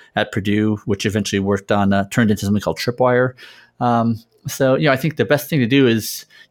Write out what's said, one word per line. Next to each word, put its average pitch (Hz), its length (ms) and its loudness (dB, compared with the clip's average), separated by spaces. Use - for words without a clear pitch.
at 104 160 -2
Purdue, 104 540 0
which 101 200 -2
eventually 101 340 -2
worked 98 320 -2
on, 101 220 2
uh, 98 160 0
turned 113 200 2
into 98 160 -2
something 104 160 0
called - 160 -4
Tripwire. 127 560 0
Um, 117 380 0
so, 135 280 0
you 156 100 0
know, 143 60 4
I 135 60 2
think 165 200 -4
the 120 80 0
best 147 240 0
thing 156 120 0
to 117 60 2
do 135 200 4
is, 113 380 -2